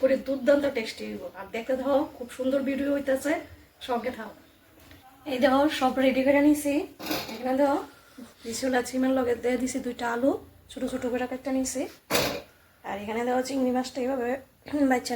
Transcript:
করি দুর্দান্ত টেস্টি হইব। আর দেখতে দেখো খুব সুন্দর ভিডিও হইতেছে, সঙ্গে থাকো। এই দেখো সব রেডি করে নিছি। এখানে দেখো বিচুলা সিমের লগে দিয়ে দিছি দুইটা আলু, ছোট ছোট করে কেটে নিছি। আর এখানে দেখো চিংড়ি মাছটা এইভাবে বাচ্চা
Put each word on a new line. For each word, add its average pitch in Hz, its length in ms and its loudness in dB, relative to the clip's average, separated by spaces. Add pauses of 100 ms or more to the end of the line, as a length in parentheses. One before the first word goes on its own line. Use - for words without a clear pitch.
করি 269 140 4 (120)
দুর্দান্ত 277 380 4 (100)
টেস্টি 220 340 -6
হইব। 202 140 -10 (160)
আর 190 60 -12 (100)
দেখতে 233 240 -4
দেখো 269 180 2 (180)
খুব 240 120 -12 (100)
সুন্দর 262 300 0
ভিডিও 277 280 -2
হইতেছে, 277 380 0 (540)
সঙ্গে 240 300 -2
থাকো। 214 180 -14 (960)
এই 254 120 -2
দেখো 269 180 6 (180)
সব 254 140 2 (100)
রেডি 262 240 4
করে 285 200 6
নিছি। 294 260 4 (600)
এখানে 254 280 -2
দেখো 285 180 4 (640)
বিচুলা 254 440 -2
সিমের 262 300 2
লগে 240 160 2 (100)
দিয়ে 247 180 2
দিছি 262 240 -2
দুইটা 247 280 -6
আলু, 247 180 2 (400)
ছোট - 100 -10 (100)
ছোট 254 200 -6
করে 247 200 0
কেটে 262 260 -6
নিছি। 254 240 -2 (1080)
আর 196 160 -6
এখানে 220 240 -4
দেখো 254 200 2
চিংড়ি 262 300 0
মাছটা 254 260 -4
এইভাবে 247 260 -2 (640)
বাচ্চা 247 240 0